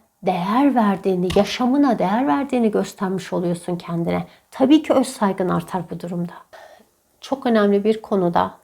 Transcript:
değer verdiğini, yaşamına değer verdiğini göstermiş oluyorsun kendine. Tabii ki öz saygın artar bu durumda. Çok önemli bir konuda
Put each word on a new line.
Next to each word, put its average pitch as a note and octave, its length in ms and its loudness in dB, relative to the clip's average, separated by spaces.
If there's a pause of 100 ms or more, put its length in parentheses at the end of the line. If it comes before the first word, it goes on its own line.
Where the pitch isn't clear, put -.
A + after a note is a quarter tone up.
(220)
değer G3+ 520 0
verdiğini, F#3+ 600 0
yaşamına B3 640 2
değer G#3+ 280 0
verdiğini C#4 440 0
göstermiş F#3+ 640 -4
oluyorsun F3 440 -4
kendine. F3 500 -4 (240)
Tabii D4 320 4
ki D#4 100 0
öz C4 160 2
saygın F#3+ 400 -2
artar F3 420 -4
bu E3+ 100 -10
durumda. F3 340 -6 (880)
Çok - 260 -6
önemli G3+ 380 4
bir A3 180 0
konuda F#3 600 0